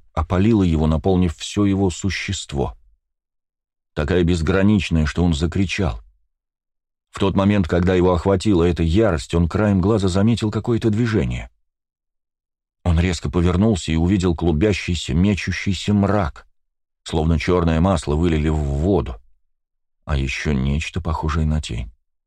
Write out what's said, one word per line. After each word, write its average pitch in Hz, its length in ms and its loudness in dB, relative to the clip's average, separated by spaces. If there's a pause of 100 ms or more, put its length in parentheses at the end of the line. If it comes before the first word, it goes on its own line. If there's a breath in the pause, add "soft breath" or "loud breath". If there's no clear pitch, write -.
(120)
опалила 98 500 2
его, 80 240 2
наполнив 87 480 0
все - 300 -4
его 98 240 2
существо. 85 880 -6 (1160)
Такая 87 280 0
безграничная, 87 840 2
что 85 180 -2
он 87 80 2
закричал. 82 680 -2 (1040)
В - 100 -18
тот 98 160 0
момент, 98 320 2
когда 90 280 0
его 90 180 4
охватила 92 500 2
эта 85 200 0
ярость, 85 520 0
он 85 140 2
краем 98 320 2
глаза 98 280 0
заметил 104 420 0
какое-то 113 400 -2
движение. 101 580 -2 (1400)
Он 85 160 2
резко 85 300 0
повернулся 90 600 2
и 80 60 2
увидел 87 400 2
клубящийся, 85 800 0
мечущийся 98 800 0
мрак, 98 520 0 (580)
словно 80 340 0
черное 85 420 2
масло 82 360 0
вылили 80 340 0
в 78 80 0
воду. 73 580 0 (920)
А 76 60 0
еще 67 360 -4
нечто 69 480 -4
похожее 80 460 -4
на 76 160 -2
тень. - 300 -10 (340)